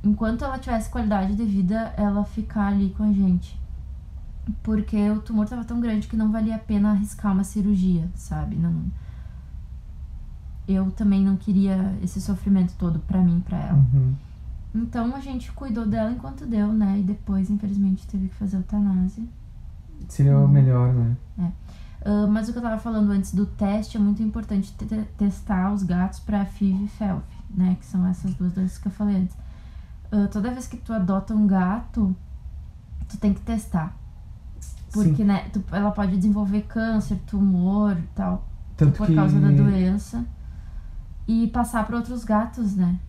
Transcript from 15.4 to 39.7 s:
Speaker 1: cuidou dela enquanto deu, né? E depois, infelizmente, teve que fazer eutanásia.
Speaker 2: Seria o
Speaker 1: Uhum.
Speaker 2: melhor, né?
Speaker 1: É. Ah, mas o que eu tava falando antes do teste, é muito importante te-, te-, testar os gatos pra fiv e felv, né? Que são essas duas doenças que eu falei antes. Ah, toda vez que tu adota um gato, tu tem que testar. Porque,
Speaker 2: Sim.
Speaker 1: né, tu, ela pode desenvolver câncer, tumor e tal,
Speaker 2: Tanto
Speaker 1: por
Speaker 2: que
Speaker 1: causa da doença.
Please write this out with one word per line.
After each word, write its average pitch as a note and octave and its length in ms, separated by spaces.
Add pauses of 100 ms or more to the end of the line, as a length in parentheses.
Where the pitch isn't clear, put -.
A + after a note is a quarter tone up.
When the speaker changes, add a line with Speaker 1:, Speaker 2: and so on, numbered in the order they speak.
Speaker 1:
cuidou A#3 340
dela A3 240
enquanto B3 360
deu, G#3 260
né? G#3 260
E G3+ 40
depois, F#3+ 480
infelizmente, G3 560
teve F#3+ 220
que - 60
fazer G3 220
eutanásia. F#3+ 680 (840)
Speaker 2:
Seria C#3 280
o C#3 60
Speaker 1:
Uhum. C#3 60
Speaker 2:
melhor, B2+ 440
né? A#2+ 240 (220)
Speaker 1:
É. F3 120 (540)
Ah, G#3 220
mas G#3+ 220
o A#3+ 40
que A#3 60
eu A#3 40
tava A3+ 160
falando G#3+ 340
antes G3 200
do G3+ 140
teste, G#3 500
é G#3+ 40
muito G#3 220
importante G#3+ 540
te-, G#3+ 80
te-, G#3+ 320
testar G3 560
os G3+ 100
gatos F3+ 380
pra G3+ 240
fiv G3 400
e G#3 40
felv, F#3+ 340 (260)
né? F#3 300
Que - 80
são F3+ 200
essas F#3 280
duas F3+ 180
doenças F#3 240
que - 120
eu F#3 40
falei G3+ 240
antes. F#3 200 (760)
Ah, G3+ 180
toda G#3+ 200
vez B3 160
que A#3+ 100
tu - 160
adota G3 420
um G#3+ 120
gato, F#3+ 680 (920)
tu - 80
tem G3+ 160
que F#3 80
testar. G3 560 (960)
Porque, F3 240
Speaker 2:
Sim. G#3+ 80
Speaker 1:
né, G3+ 280
tu, G3 100 (100)
ela G3+ 180
pode F#3+ 260
desenvolver G3+ 460
câncer, A3 640
tumor G3 720
e E3 180
tal, - 320 (300)
Speaker 2:
Tanto C#3+ 200
Speaker 1:
por G#3+ 120
Speaker 2:
que D#3+ 60
Speaker 1:
causa D3+ 260
da D3 100
doença. F#3+ 720 (1040)